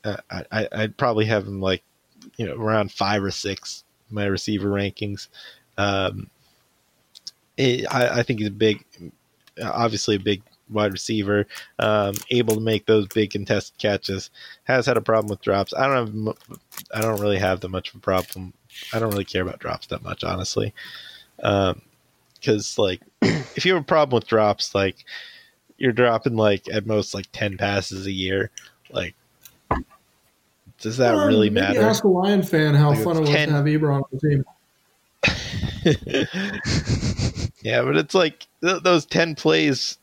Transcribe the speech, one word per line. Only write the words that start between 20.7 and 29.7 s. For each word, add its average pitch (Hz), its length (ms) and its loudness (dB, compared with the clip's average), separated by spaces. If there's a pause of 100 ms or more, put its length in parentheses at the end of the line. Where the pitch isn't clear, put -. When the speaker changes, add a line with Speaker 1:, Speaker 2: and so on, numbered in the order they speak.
Speaker 1:
Um, 98 380 2 (640)
'cause, 107 360 -2
like, 95 220 0 (100)
<clears throat> - 100 -6
if - 440 -2
you 185 100 4
have 156 80 -2
a - 20 -10
problem 147 300 2
with 110 120 0
drops, 107 460 2
like, 98 320 0 (720)
you're 131 140 0
dropping, 117 440 2
like, 107 380 2
at 107 140 -2
most, 107 260 0
like, 101 180 -8
ten 101 260 -6
passes 98 500 -4
a 98 40 -6
year. 95 380 -2 (420)
Like, - 220 -6 (1700)